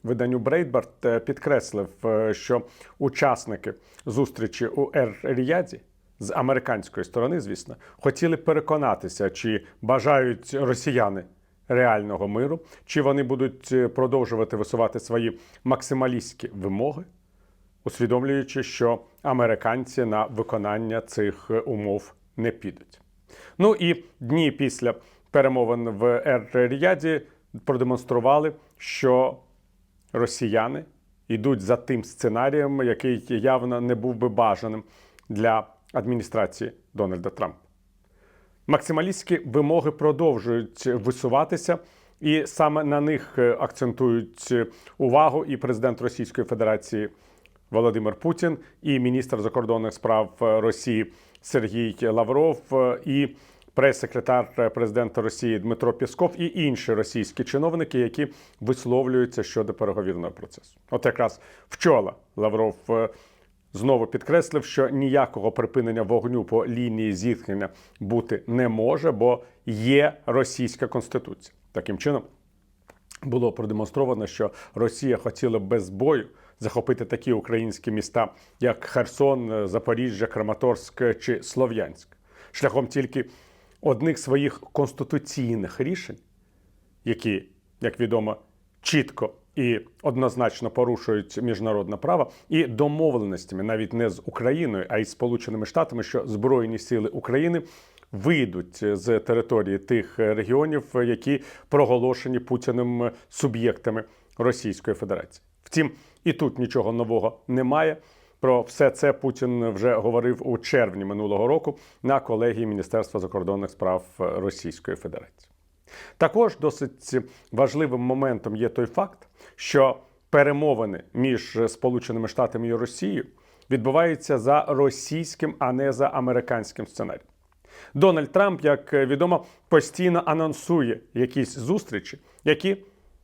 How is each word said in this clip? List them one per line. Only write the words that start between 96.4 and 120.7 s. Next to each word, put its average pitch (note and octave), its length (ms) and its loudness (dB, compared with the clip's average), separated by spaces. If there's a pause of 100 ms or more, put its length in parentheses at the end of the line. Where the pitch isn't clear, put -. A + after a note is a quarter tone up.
сили A2 300 -2
України D3+ 520 -2 (500)
вийдуть G2 680 0 (180)
з G#2+ 220 2
території A2+ 580 0
тих A2 420 -2
регіонів, A#2 640 2 (100)
які B2+ 480 0 (280)
проголошені B2+ 680 2
Путіним B2 720 -2 (180)
суб'єктами A2+ 760 -2 (340)
Російської A2+ 580 0
Федерації. - 500 -8 (180)
Втім, D#3 280 0 (320)
і E3 100 2
тут C#3 260 -2
нічого A2+ 320 0
нового A2+ 560 0
немає. C#3+ 500 0 (440)
Про B2+ 200 4
все C3+ 300 2
це C#3 220 2
Путін B2 560 -2
вже A2 260 2
говорив A#2+ 520 0
у A#2+ 100 -2
червні G2 480 0
минулого G2+ 420 0
року D3+ 300 0 (260)
на C3+ 160 4
колегії A2+ 460 0
Міністерства G#2 540 -2
закордонних G2 500 -4
справ F#2 340 -2 (140)
Російської F#2 800 -6
Федерації. - 520 -16 (680)
Також G3+ 400 2
досить C3+ 580 -4 (360)
важливим B2+ 500 2
моментом B2+ 540 0
є A2+ 140 0
той A#2+ 160 -2
факт, - 420 -4 (280)
що C3+ 420 4 (320)
перемовини C#3+ 760 2 (100)